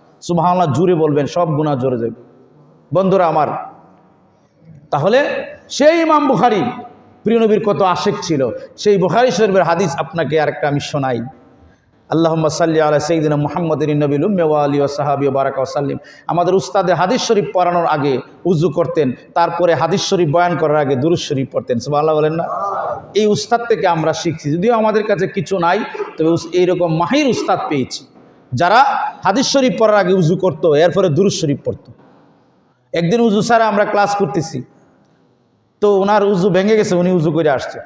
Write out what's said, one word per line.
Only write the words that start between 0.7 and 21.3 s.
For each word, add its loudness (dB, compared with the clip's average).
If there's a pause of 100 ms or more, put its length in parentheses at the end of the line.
জুড়ে 2
বলবেন, 0
সব -2
গুনাহ -2
জোরে -2
যাবে। -6 (720)
বন্ধুরা 2
আমার, 0 (1400)
তাহলে 0 (240)
সেই 4
ইমাম 2
বুখারী 2 (640)
প্রিয় 2
নবীর 2
কত 0
আশেক 0
ছিল, -2 (260)
সেই 2
বুখারী 2
শরীফের 2
হাদিস 0
আপনাকে -2
আরেকটা -2
আমি -2
শোনাই। -4 (880)
আল্লাহুম্মা 2
সাল্লি 0
আলা 2
সাইয়্যিদিনা 0
মুহাম্মাদিন -2
নবিল 0
উম্মি 0
ওয়া 2
আলিহি 0
ওয়া 2
সাহবিহি -2
ওয়া 0
বারাকা -2
ওয়া -2
সাল্লিম। -4 (280)
আমাদের 0
উস্তাদে 0
হাদিস 0
শরীফ 0 (100)
পড়ানোর 0
আগে 0 (260)
উযু 2
করতেন, 0 (220)
তারপরে 2
হাদিস 0
শরীফ 0
বয়ান 2
করার 0
আগে 0
দুরূদ 0
শরীফ -4